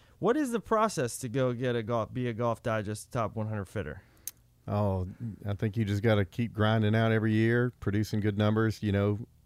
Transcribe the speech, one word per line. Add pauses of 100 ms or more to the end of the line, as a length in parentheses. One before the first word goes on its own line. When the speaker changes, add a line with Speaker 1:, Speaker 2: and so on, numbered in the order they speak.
(180)
Speaker 1:
what
is
the
process
to
go
get
a
golf,
be
a
Golf
Digest
Top
one
hundred
fitter? (640)
Speaker 2:
Oh, (360)
I
think
you
just
gotta
keep
grinding
out
every
year,
producing
good
numbers,
you
know, (280)